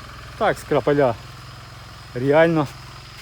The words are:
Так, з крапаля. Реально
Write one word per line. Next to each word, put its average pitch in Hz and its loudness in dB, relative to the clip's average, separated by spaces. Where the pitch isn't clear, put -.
Так, 185 2
з - -14
крапаля. 143 4
Реально 147 4